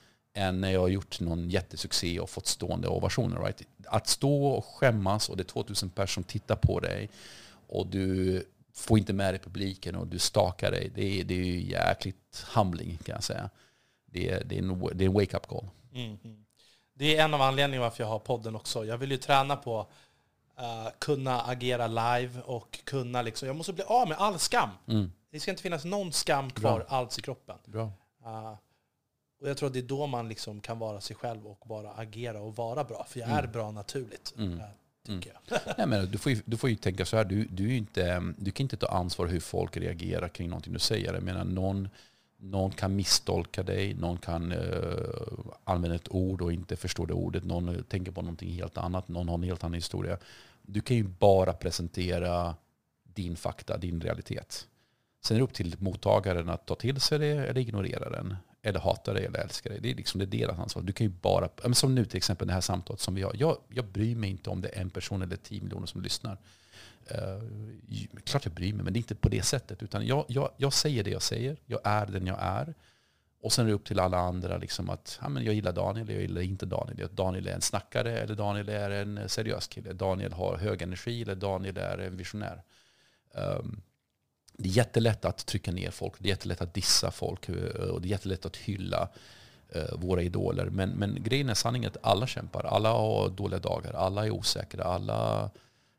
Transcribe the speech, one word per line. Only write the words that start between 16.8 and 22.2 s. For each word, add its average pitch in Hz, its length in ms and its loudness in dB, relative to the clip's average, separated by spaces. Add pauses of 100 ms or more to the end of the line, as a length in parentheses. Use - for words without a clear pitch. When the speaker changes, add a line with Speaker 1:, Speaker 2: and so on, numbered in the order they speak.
Speaker 2:
Det 151 240 4
är 156 80 10
en 151 80 4
av 143 80 4
anledningarna 135 440 4
varför 117 180 -2
jag 107 60 -2
har 110 100 -2
podden 110 360 -4
också. 110 300 -4
Jag 113 120 -4
vill 135 140 -4
ju 135 60 0
träna 139 380 4
på, 113 320 -4 (720)
eh, 113 280 -8 (120)
kunna 131 420 2
agera 123 460 0
live 123 540 2